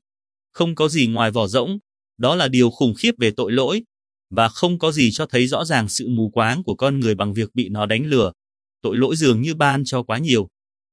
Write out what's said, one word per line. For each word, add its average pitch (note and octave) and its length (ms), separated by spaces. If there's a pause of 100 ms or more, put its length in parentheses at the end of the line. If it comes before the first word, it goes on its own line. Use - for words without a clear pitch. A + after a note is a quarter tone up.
(520)
Không E3+ 220
có D#3 140
gì D3 180
ngoài A2+ 240
vỏ A2 160
rỗng, A#2+ 320 (400)
đó B2+ 160
là E3 140
điều B2 220
khủng A#2 240
khiếp A#3 240
về A#2 120
tội G#2+ 220
lỗi, C3+ 300 (480)
và A2+ 180
không F3 300
có D#3+ 140
gì C3+ 180
cho D3+ 160
thấy B2+ 200
rõ C3+ 180
ràng C3 240
sự F#2+ 200
mù A2 220
quáng A#2 320
của G2+ 120
con C#3 260
người A2 140
bằng G2+ 200
việc G#2+ 200
bị A#2+ 140
nó G#2 180
đánh A2+ 200
lừa. A#2+ 260 (500)
Tội G#2+ 140
lỗi C3 200
dường B2+ 260
như D#3+ 120
ban C#3+ 300
cho B2+ 180
quá A2+ 160
nhiều, A#2+ 300 (440)